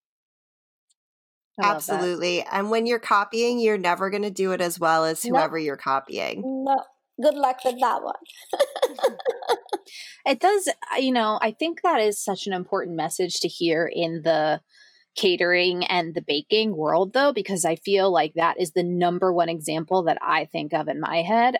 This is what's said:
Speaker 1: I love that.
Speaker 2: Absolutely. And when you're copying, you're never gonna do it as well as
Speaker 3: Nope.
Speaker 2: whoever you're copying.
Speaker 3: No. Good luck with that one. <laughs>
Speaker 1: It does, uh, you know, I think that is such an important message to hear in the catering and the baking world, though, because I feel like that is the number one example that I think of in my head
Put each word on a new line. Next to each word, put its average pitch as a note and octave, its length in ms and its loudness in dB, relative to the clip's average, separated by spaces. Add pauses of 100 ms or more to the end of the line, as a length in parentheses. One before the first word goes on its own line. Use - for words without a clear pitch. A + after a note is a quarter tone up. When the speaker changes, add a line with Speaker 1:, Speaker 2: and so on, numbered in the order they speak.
(1600)
Speaker 1:
I G3 40 -4
love G3+ 240 2
that. G#3 100 -2
Speaker 2:
Absolutely. F3 460 0
And G3+ 260 -2
when A3+ 160 2
you're A#3 140 0
copying, A#3 600 0
you're G#3+ 180 4
never F3+ 320 0
gonna G#3 220 -4
do F#3+ 220 -2
it F3+ 80 -2
as F3 180 -2
well D#3+ 260 4
as D#3+ 180 -2
Speaker 3:
Nope. B3 140 0
Speaker 2:
whoever D#3+ 200 0
you're D3 200 -4
copying. - 680 -4
Speaker 3:
No. C4+ 300 -2 (460)
Good C#4+ 140 2
luck C4 280 -2
with B3+ 160 -2
that B3+ 240 0
one. - 120 -6 (680)
<laughs> C#4 340 0 (1080)
Speaker 1:
It C4+ 140 2
does, G4 280 2
uh, - 300 -6
you C4 140 2
know, G#3+ 300 2
I A3 100 0
think E4 320 -6
that D#4 180 4
is G#3 200 0
such F#3+ 260 -4
an G3 60 -4
important F3+ 440 -4
message E3 440 -2
to F3 60 0
hear E3 440 0
in E3 320 -2
the D#3 360 2 (560)
catering F3+ 720 2
and E3+ 300 -2
the E3 100 -6
baking G#3 500 0
world, D#3+ 380 0
though, C#4 180 4
because G3 320 -2
I E3 120 2
feel G3 360 2
like D#3 240 2
that E3 240 2
is F3 120 -2
the F3+ 120 0
number F3 480 2
one E3+ 180 2
example E3 560 -2
that D#3+ 180 2
I D#3 220 0
think D3+ 280 -8
of D#3 140 -2
in D3 120 -4
my D#3+ 220 -2
head A#3 380 2